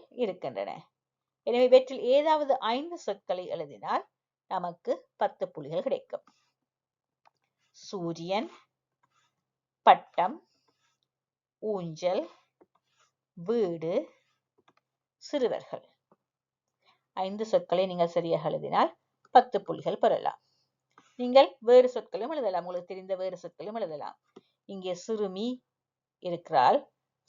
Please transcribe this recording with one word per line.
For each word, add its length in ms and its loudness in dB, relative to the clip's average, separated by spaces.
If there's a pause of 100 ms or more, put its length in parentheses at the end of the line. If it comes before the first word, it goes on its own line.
(240)
இருக்கின்றன. 480 -6 (760)
எனவே 220 2
இவற்றில் 360 6 (120)
ஏதாவது 360 2 (220)
ஐந்து 220 -8
சொற்களை 480 -6 (100)
எழுதினால் 500 -8 (460)
நமக்கு 420 -6 (280)
பத்து 320 -2
புள்ளிகள் 340 -6
கிடைக்கும். 380 -8 (1500)
சூரியன், 720 -6 (1400)
பட்டம், 520 4 (1300)
ஊஞ்சல், 600 -2 (1120)
வீடு, 560 -2 (1300)
சிறுவர்கள். 600 -4 (1300)
ஐந்து 280 -4
சொற்களை 460 0
நீங்கள் 240 0
சரியாக 340 -2
எழுதினால் 420 0 (440)
பத்து 260 6
புள்ளிகள் 400 -6
பெறலாம். 380 -2 (800)
நீங்கள் 300 6 (200)
வேறு 240 10
சொற்களும் 400 -8
எழுதலாம், 320 -2
உங்களுக்கு 260 -8
தெரிந்த 240 -8
வேறு 220 -6
சொற்களும் 420 -12
எழுதலாம். 380 -8 (520)
இங்கே 240 -8 (120)
சிறுமி 420 -4 (760)
இருக்கிறாள், 560 2 (480)